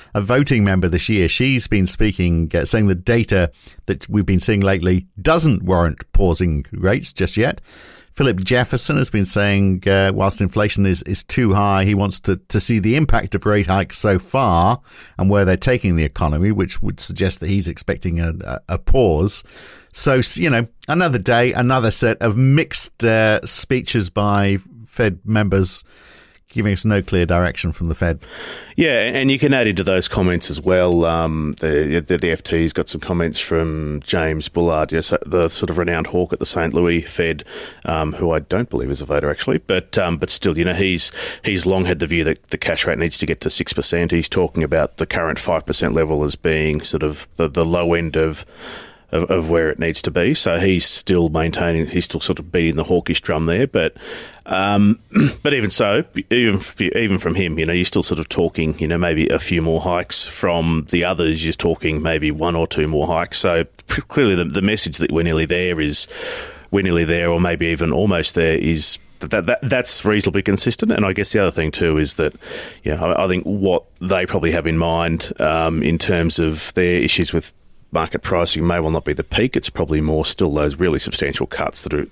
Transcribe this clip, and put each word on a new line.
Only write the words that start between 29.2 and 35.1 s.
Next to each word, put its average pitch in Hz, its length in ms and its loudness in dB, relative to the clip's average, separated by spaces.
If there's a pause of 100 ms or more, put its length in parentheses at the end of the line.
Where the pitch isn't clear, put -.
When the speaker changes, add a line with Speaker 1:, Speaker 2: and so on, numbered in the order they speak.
Speaker 2:
you 135 60 2
can 139 160 4
add 123 140 4
into 95 160 0
those 92 240 2
comments 90 420 0
as 76 100 -4
well. 90 460 4
Um, 82 540 -2
the, 76 400 0
the, 85 180 0
the 87 140 -2
F 80 100 -4
T's 82 320 -2
got 85 160 -4
some 76 100 -8
comments 85 380 -2
from 78 640 -2
James 80 460 -2
Bullard, 80 420 0
yes, 80 220 -2 (140)